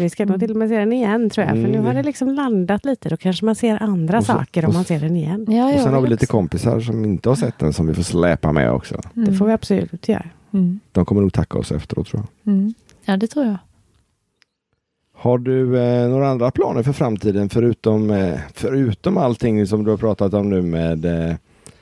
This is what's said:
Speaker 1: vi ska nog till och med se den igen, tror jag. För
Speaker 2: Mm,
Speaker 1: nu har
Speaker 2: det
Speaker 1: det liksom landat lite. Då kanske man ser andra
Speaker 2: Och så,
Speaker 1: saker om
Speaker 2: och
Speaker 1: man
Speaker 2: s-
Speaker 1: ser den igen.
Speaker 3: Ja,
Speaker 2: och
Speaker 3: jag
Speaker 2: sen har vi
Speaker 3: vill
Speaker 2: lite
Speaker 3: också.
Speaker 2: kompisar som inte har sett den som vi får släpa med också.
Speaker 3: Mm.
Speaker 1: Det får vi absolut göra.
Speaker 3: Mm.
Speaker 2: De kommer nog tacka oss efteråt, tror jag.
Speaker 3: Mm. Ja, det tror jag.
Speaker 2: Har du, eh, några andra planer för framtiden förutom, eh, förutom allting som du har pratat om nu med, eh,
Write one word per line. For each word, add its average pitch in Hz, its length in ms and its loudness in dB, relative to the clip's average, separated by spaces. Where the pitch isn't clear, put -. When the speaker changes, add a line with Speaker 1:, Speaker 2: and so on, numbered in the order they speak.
Speaker 1:
vi 170 40 0
ska 202 160 -4
nog 190 140 0
till 220 120 -2
och 214 60 -2
med 220 120 0
se 226 100 0
den 214 140 0
igen, 226 360 0
tror 202 180 -2
jag. - 80 0
För 113 40 0
Speaker 2:
Mm, 117 120 0
Speaker 1:
nu 220 80 2
har - 140 0
Speaker 2:
det 131 60 -2
Speaker 1:
det 277 40 0
liksom 269 260 -4
landat 214 560 0
lite. 254 240 -2
Då 160 80 -2
kanske 185 280 -2
man 220 100 2
ser 220 280 0
andra 185 340 0
Speaker 2:
Och 233 80 0
så, - 80 0
Speaker 1:
saker 160 320 -2
om - 40 0
Speaker 2:
och - 40 4
Speaker 1:
man 175 80 2
Speaker 2:
s- 180 60 -4
Speaker 1:
ser 160 120 0
den 160 180 -2
igen. 175 320 -4
Speaker 3:
Ja, 233 160 4
Speaker 2:
och 269 60 2
Speaker 3:
jag 285 100 2
Speaker 2:
sen 135 120 2
har 135 60 4
vi 131 40 2
Speaker 3:
vill 120 80 2
Speaker 2:
lite 113 140 0
Speaker 3:
också. - 60 0
Speaker 2:
kompisar 110 480 0
som 113 260 -2
inte 104 240 0
har 131 60 4
sett 139 240 -2
den 76 140 0
som 82 140 0
vi 78 60 2
får 87 100 -2
släpa 85 480 2
med 67 200 2
också. - 300 -4
Speaker 3:
Mm. 226 140 0
Speaker 1:
Det 196 80 2
får 196 80 2
vi 220 80 2
absolut 185 560 -4
göra. - 160 -2
Speaker 3:
Mm. 185 260 0
Speaker 2:
De 87 140 2
kommer 101 160 2
nog 98 120 2
tacka - 240 -8
oss - 140 -4
efteråt, - 360 -6
tror 107 160 -6
jag. 208 100 -2
Speaker 3:
Mm. 202 200 -2
Ja, 196 120 0
det 220 100 -2
tror 285 180 -2
jag. 208 120 -2
Speaker 2:
Har 123 240 0
du, 127 420 0
eh, 120 300 2
några 135 200 2
andra 127 220 0
planer 143 320 0
för 139 100 0
framtiden 101 560 0
förutom, 110 640 2
eh, 92 280 0
förutom 135 640 0
allting 113 500 0
som 107 160 0
du 107 80 2
har 104 60 2
pratat 101 360 0
om 101 160 0
nu 95 120 2
med, 82 440 0
eh, 82 60 -4